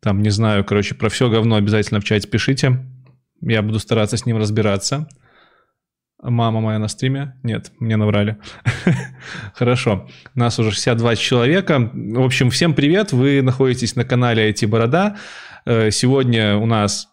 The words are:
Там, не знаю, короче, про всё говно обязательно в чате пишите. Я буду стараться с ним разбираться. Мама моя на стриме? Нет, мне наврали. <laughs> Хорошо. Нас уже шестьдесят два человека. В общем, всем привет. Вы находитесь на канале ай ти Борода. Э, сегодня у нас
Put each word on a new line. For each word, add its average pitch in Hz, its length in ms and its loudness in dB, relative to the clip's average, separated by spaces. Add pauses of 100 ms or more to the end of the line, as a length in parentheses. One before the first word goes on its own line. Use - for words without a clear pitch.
Там, 101 220 0
не 107 80 2
знаю, 104 340 2
короче, 104 300 0
про - 140 -2
всё 123 200 0
говно 113 280 2
обязательно 104 420 0
в 98 60 -4
чате 104 240 -2
пишите. 127 500 0 (600)
Я 113 200 0
буду 107 200 -2
стараться 110 360 0
с - 80 -6
ним 113 120 -2
разбираться. 107 720 -2 (1120)
Мама 113 380 0
моя 110 180 -2
на 107 80 -2
стриме? 135 560 -6
Нет, 113 380 -8
мне 113 160 0
наврали. 104 420 0 (560)
<laughs> - 600 -12
Хорошо. 120 540 0 (280)
Нас 120 240 0
уже 110 100 2
шестьдесят 113 280 0
два 117 180 2
человека. 131 760 2
В 120 300 -4
общем, 127 280 2
всем 170 240 0
привет. 170 360 2
Вы 135 320 2
находитесь 127 540 0
на 123 80 0
канале 123 400 2
ай 107 80 2
ти 110 140 -2
Борода. 127 500 0 (500)
Э, 113 240 2
сегодня 120 640 2
у 107 100 0
нас 107 460 0